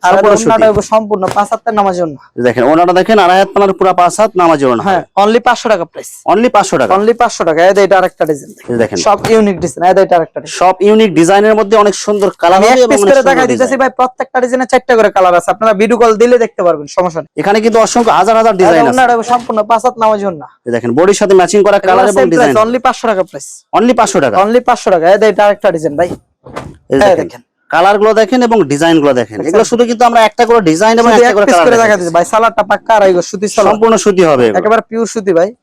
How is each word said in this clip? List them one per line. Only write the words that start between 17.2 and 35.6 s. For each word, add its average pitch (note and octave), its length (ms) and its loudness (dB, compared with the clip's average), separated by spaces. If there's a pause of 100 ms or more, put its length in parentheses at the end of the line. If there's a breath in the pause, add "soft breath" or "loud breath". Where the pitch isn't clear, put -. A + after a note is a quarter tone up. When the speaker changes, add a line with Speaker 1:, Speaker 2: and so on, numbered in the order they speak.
Speaker 1:
নেই। - 80 -16 (100)
Speaker 2:
এখানে G3+ 240 0
কিন্তু A3+ 220 2
অসংখ্য A3+ 320 0
হাজার G3+ 220 2
হাজার A3+ 140 2
Speaker 1:
আর F#3 60 -8
Speaker 2:
ডিজাইন G3+ 220 4
আছে। - 80 0
Speaker 1:
ওড়নাটা B3 240 2
হইবো A#3 180 -4
সম্পূর্ণ A#3+ 260 -4 (120)
পাঁচ A3+ 160 0
হাত B3 160 -6
নামাজি G#3+ 260 -2
ওড়না। D3+ 180 -12 (200)
Speaker 2:
এই A#2+ 80 -6
দেখেন, A#2+ 240 -4
বডির F#3+ 220 2
সাথে G3 200 2
ম্যাচিং F3 260 2
করা G3+ 120 2
কালার F#3+ 260 0
Speaker 1:
এগুলো G3+ 60 0
Speaker 2:
এবং F#3+ 100 -2
Speaker 1:
সেম - 80 2
প্রাইস, - 40 -2
Speaker 2:
ডিজাইন। D3 220 0 (100)
Speaker 1:
only A#3+ 220 -4
পাঁচশো A#3+ 240 -4
টাকা F#3+ 200 -2
প্রাইস। - 160 -18 (320)
Speaker 2:
Only A#3+ 220 2
পাঁচশো G3 240 0
টাকা। A2+ 180 0
Speaker 1:
Only A3+ 260 0
পাঁচশো A#3+ 260 -2
টাকা। D#3+ 100 -2 (100)
এই G#3 60 -2
যে A3 120 2
এটা G3 140 0
আরেকটা G#3 300 0
ডিজাইন D3+ 240 -6
ভাই। F3 80 -2
Speaker 2:
এই - 100 -12 (760)
Speaker 1:
এই C#3 60 0
Speaker 2:
দেখেন। E3+ 280 0
Speaker 1:
দেখেন। - 140 -20 (300)
Speaker 2:
কালারগুলো G3+ 480 2
দেখেন B3 280 -2
এবং A3+ 100 0 (140)
ডিজাইনগুলো D3 480 2
দেখেন। G#2+ 160 -6
Speaker 1:
দেখছেন? G2+ 120 -6
Speaker 2:
এগুলো G3+ 220 0
শুধু A#3 200 0
কিন্তু A#3 180 -2
আমরা A#3 200 2
একটা - 200 -2
করে A#3 120 2 (100)
ডিজাইন G#3 320 0
এবং A#3 80 2
Speaker 1:
শুধু A#3+ 140 4
Speaker 2:
একটা B3 60 2
Speaker 1:
এক G3 60 0
Speaker 2:
করে G#3+ 100 2
Speaker 1:
পিস C4 80 2
Speaker 2:
কালার E4+ 120 2
Speaker 1:
করে A#3 100 2
দেখা A3+ 80 2
Speaker 2:
দেখাচ্ছি। G#3 200 0
Speaker 1:
দিচ্ছি E3 120 -2
ভাই, F3 160 2
সালোয়ারটা A3 380 0
পাক্কা G#3 260 -2
আড়াই G3 200 2
গজ F3 140 -4
সুতি G3+ 180 -8
সালোয়ার। G3 220 0
Speaker 2:
সম্পূর্ণ A3 240 0 (100)
সুতি F#3+ 260 2
হবে B2+ 160 2
এগুলো। G2+ 140 0
Speaker 1:
একেবারে G#3+ 280 0
পিওর A3+ 260 -6
সুতি G3+ 240 -4
ভাই। F3+ 100 0 (140)